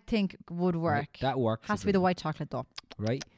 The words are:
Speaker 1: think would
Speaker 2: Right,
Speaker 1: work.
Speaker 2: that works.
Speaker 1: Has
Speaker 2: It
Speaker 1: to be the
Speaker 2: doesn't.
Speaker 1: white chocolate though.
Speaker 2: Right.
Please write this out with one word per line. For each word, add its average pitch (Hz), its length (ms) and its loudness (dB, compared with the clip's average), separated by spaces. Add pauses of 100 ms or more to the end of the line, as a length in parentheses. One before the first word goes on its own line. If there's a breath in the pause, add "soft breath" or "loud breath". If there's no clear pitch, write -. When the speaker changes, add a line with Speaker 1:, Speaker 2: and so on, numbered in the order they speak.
Speaker 1:
think 208 280 0 (140)
would 175 260 0
Speaker 2:
Right, 160 260 2
Speaker 1:
work. - 200 -12
Speaker 2:
that 131 180 0
works. 110 280 0
Speaker 1:
Has 208 120 0
Speaker 2:
It - 20 -8
Speaker 1:
to - 60 -10
be 202 40 4
the - 20 2
Speaker 2:
doesn't. 190 100 4
Speaker 1:
white 180 140 2
chocolate 156 320 -6
though. 127 160 -6 (320)
Speaker 2:
Right. 120 260 0 (140)